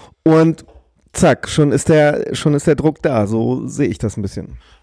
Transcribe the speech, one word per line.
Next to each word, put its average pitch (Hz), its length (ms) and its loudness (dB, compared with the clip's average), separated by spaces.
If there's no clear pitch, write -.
Und 160 420 2
zack, - 360 0
schon 147 240 2
ist 135 180 0
der, 151 440 2
schon 147 200 0
ist 143 140 -2
der 151 80 2
Druck 151 260 -2
da. 120 240 0
So 113 400 -2
sehe 120 220 -4
ich - 100 -6
das 107 180 -6
ein 110 60 -6
bisschen. - 340 -10